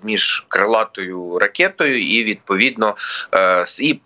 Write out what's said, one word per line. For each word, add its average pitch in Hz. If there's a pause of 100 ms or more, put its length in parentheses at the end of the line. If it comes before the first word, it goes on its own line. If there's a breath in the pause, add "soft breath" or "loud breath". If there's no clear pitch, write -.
між 104
крилатою 92
ракетою 139
і, 110
відповідно, 107 (380 loud breath)
е, 92
с-, -
і, 151